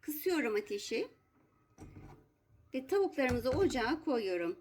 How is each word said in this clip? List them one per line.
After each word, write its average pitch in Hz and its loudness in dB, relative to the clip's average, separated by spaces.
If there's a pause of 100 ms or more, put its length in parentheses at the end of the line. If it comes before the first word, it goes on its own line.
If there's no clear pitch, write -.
Kısıyorum 294 0
ateşi. 208 -2 (1700)
Ve 262 -2
tavuklarımızı 262 2
ocağa 277 2
koyuyorum. 190 0